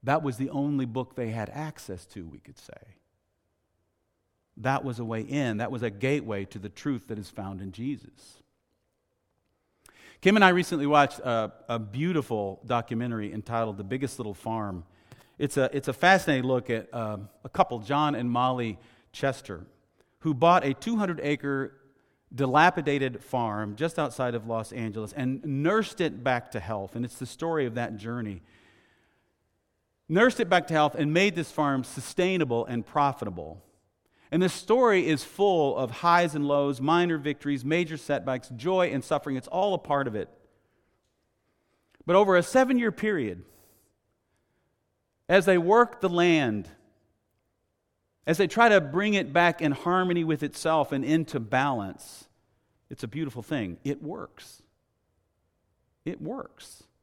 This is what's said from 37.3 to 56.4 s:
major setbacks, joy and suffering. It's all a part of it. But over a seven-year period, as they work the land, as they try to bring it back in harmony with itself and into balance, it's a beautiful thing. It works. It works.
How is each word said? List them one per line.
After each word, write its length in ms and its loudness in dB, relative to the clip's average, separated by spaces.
major 320 0
setbacks, 540 -4
joy 420 0
and 100 -2
suffering. 340 -2
It's 120 -10
all 260 0
a 40 -2
part 280 -2
of 80 -6
it. 140 -6
But 100 4
over 200 6
a 60 6
seven-year 500 2
period, 500 -2
as 180 6
they 120 6
work 420 4
the 80 0
land, 600 2
as 100 2
they 100 4
try 220 6
to 120 8
bring 340 0
it 180 0
back 300 4
in 100 2
harmony 520 0
with 180 0
itself 500 0
and 120 -2
into 360 0
balance, 880 -4
it's 140 -12
a 60 -8
beautiful 340 -8
thing. 400 -6
It 200 -6
works. 600 -14
It 160 -8
works. 640 -14